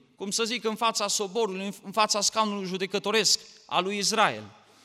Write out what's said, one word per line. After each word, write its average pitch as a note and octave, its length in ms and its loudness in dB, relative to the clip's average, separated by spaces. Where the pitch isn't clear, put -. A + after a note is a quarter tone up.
cum G3 140 -6
să G#3+ 140 0
zic, A3+ 200 -2
în A3 120 0
fața A3 320 0
soborului, G3 560 -2
în, G3+ 80 -4
în F#3+ 100 -12
fața G#3+ 280 2
scaunului G3+ 460 0
judecătoresc G3 720 0
al F3 180 2
lui G3+ 120 -2
Israel, F#3 480 2